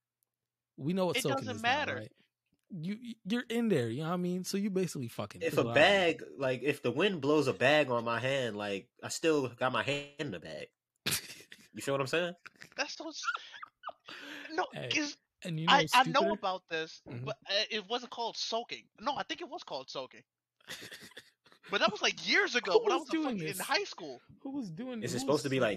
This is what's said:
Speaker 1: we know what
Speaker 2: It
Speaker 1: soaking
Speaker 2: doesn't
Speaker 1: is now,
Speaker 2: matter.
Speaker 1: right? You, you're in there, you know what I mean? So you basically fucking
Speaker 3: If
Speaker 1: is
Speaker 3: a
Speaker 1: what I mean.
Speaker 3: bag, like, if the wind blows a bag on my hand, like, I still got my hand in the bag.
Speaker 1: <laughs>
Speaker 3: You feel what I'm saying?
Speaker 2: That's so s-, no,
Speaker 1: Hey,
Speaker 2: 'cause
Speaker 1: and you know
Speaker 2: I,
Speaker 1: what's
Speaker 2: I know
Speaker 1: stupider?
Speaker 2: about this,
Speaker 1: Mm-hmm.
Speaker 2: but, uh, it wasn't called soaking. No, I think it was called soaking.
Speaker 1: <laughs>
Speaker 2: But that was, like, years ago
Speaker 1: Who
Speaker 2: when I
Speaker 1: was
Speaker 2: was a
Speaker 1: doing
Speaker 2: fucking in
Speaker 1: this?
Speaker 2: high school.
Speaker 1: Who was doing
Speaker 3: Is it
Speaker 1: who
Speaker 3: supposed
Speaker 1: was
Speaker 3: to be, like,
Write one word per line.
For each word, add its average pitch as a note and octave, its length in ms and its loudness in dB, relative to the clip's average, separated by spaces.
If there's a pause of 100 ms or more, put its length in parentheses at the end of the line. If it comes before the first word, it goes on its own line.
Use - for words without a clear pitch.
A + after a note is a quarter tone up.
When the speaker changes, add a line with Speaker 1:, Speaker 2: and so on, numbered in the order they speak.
(760)
Speaker 1:
we D3+ 160 -2
know F#3 120 2
what E3+ 120 2
Speaker 2:
It B3+ 40 0
Speaker 1:
soaking D#3+ 180 2
Speaker 2:
doesn't B3+ 180 -6
Speaker 1:
is A3 60 -10
now, A#3 60 4
Speaker 2:
matter. B3+ 280 0
Speaker 1:
right? A2 140 -10 (600)
You, F#3+ 260 -6 (280)
you're A#3+ 220 0
in A#3 220 2
there, B2+ 200 4
you B2+ 120 -2
know D#3+ 80 -2
what F3 60 0
I - 20 0
mean? F3+ 260 -2
So G3 140 -4
you G3+ 140 0
basically F3+ 360 -2
fucking A2+ 340 -8
Speaker 3:
If D#3+ 120 -2
Speaker 1:
is D#3 60 2
Speaker 3:
a C#3+ 40 8
Speaker 1:
what A#2 80 0
I - 20 -2
mean. - 20 6
Speaker 3:
bag, F3 480 6 (160)
like, B2+ 240 0
if C#3 180 0
the B2+ 100 0
wind F3 300 0
blows C#3+ 260 4
a A2 60 2
bag C#3 380 4
on A#2 120 0
my A#2 160 0
hand, B2 380 -2
like, G2+ 320 -4 (140)
I A#2 60 -6
still D3 400 2
got B2 220 0
my A2+ 120 2
hand C#3+ 240 -2 (120)
in D3 120 -4
the F2 80 -8
bag. - 280 -12 (380)
Speaker 1:
<laughs> - 60 -2 (680)
Speaker 3:
You A2 40 -10
feel C#3 120 -2
what C#3 60 2
I'm C3+ 80 0
saying? F3 260 0 (440)
Speaker 2:
That's C#4+ 180 -4
so D#4+ 140 -10
s-, D4 120 -12 (1300)
no, F4 200 0
Speaker 1:
Hey, C#3+ 160 -8
Speaker 2:
'cause D4 280 -2 (260)
Speaker 1:
and E3 160 -4
you D#3+ 80 -2
know G#3+ 60 8
Speaker 2:
I, C#4+ 80 8
Speaker 1:
what's D#3+ 120 0
Speaker 2:
I B3 100 8
know C4 180 4
Speaker 1:
stupider? E4+ 100 4
Speaker 2:
about F#3+ 380 -2
this, D#3+ 380 -6
Speaker 1:
Mm-hmm. B2+ 180 -8
Speaker 2:
but, G#3 100 -4 (140)
uh, G3+ 200 2
it G#3+ 200 -4
wasn't A#3+ 220 -4
called A#3 260 -4
soaking. A3+ 480 -4 (160)
No, B3+ 160 -2
I F#3+ 60 -2
think D#4+ 180 -8
it D4 80 -10
was D#4+ 140 -10
called C3+ 260 -8
soaking. B2+ 340 -10 (440)
Speaker 1:
<laughs> - 40 -12 (1000)
Speaker 2:
But G3 100 2
that E4 100 6
was, G4+ 100 -6
like, F#3 280 0
years E4 260 4
ago - 180 0
Speaker 1:
Who A#4+ 100 8
Speaker 2:
when G#4 100 4
I - 40 4
Speaker 1:
was D#4+ 100 -4
Speaker 2:
was - 20 -12
a - 20 -8
Speaker 1:
doing D#4+ 140 0
Speaker 2:
fucking A3+ 160 -2
in D#3 160 -4
Speaker 1:
this? - 20 -4
Speaker 2:
high C#4 260 0
school. C#3+ 360 -12 (200)
Speaker 1:
Who C#4 100 -10
was C4 180 -6
doing A#3 320 -8
Speaker 3:
Is A#2 120 -2
it - 20 -2
Speaker 1:
who - 60 -2
Speaker 3:
supposed D3+ 180 2
Speaker 1:
was B2+ 40 -6
Speaker 3:
to C#3 60 -2
be, C3 100 2
like, A#2 180 4